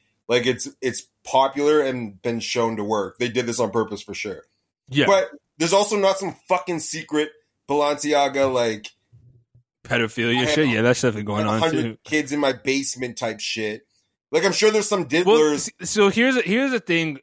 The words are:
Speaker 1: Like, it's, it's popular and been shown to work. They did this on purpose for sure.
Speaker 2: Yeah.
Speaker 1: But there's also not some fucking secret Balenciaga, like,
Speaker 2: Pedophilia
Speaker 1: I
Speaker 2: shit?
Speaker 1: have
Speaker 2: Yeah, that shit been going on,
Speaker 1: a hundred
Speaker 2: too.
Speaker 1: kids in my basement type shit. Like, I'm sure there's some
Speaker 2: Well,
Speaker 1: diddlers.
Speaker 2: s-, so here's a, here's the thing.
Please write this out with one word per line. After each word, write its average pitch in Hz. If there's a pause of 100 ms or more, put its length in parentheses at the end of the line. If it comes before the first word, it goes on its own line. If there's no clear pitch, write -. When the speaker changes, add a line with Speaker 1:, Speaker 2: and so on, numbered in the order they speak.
(280)
Speaker 1:
Like, 120
it's, 127 (120)
it's - (160)
popular 143
and 123
been 117
shown 113
to 104
work. 101
They 123
did 120
this 117
on 110
purpose 104
for 101
sure. 95 (440)
Speaker 2:
Yeah. 143
Speaker 1:
But 190 (280)
there's 165
also -
not 190
some 185 (140)
fucking 180
secret 151 (360)
Balenciaga, 143
like, 117 (960)
Speaker 2:
Pedophilia 120
Speaker 1:
I 127
Speaker 2:
shit? 151
Speaker 1:
have 120
Speaker 2:
Yeah, 110
that 120
shit 120
been 104
going 104
on, 107
Speaker 1:
a 113
hundred 156
Speaker 2:
too. 113
Speaker 1:
kids 147
in 147
my 135
basement 127
type 110
shit. 110 (480)
Like, 170
I'm 190
sure 214
there's 214
some 202
Speaker 2:
Well, 156
Speaker 1:
diddlers. 156 (100)
Speaker 2:
s-, 175
so 202
here's 247
a, 240
here's 233
the 240
thing. 165